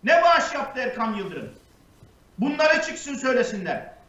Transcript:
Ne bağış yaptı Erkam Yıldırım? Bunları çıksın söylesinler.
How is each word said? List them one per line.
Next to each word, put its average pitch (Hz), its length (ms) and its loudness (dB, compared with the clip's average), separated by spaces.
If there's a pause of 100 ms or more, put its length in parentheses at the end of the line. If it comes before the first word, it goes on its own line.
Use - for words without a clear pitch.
Ne 330 180 4
bağış 339 320 4
yaptı 262 260 -6
Erkam 226 340 -4
Yıldırım? 160 400 -10 (840)
Bunları 302 440 2
çıksın - 320 -8
söylesinler. 220 800 -2 (160)